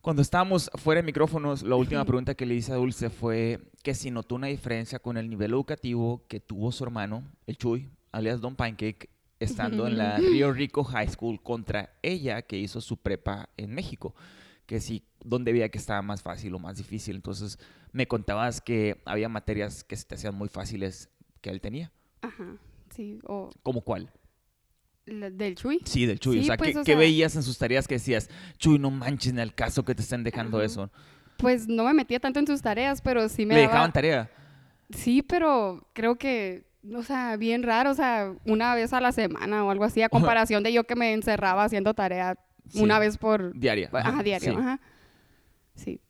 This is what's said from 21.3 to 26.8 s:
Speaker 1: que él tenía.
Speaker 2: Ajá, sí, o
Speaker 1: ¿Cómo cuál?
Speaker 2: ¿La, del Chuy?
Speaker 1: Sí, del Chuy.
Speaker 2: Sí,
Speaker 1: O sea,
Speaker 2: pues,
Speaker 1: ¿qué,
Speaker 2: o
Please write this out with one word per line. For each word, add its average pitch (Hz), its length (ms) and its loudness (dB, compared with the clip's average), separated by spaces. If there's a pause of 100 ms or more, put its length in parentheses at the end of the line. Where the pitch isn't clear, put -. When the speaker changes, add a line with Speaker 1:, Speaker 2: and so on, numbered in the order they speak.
Speaker 1:
que 98 100 -10
él 92 100 -8
tenía. 147 320 -10 (300)
Speaker 2:
Ajá, 202 340 -14 (380)
sí, 214 300 -12
o 196 260 -10 (120)
Speaker 1:
¿Cómo 120 200 -2
cuál? 92 280 -6 (960)
Speaker 2:
¿La, 208 260 -10
del 185 240 -6
Chuy? 285 300 -2
Speaker 1:
Sí, 170 200 0
del 107 140 0
Chuy. 127 200 2
Speaker 2:
Sí, - 20 4
Speaker 1:
O - 60 2
sea, 113 100 2
Speaker 2:
pues, - 160 0
Speaker 1:
¿qué, 294 60 0
Speaker 2:
o 294 40 -2